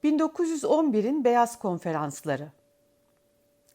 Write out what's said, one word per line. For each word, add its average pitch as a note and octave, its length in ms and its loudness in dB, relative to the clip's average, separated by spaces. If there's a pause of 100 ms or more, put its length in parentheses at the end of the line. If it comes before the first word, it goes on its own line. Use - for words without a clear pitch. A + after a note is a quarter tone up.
Bin D4 160 2
dokuz D#4 320 -2
yüz D#4 140 -6
on D4 280 2
birin A#3 320 0
Beyaz A#3+ 340 2
Konferansları. D#3 920 -4 (1200)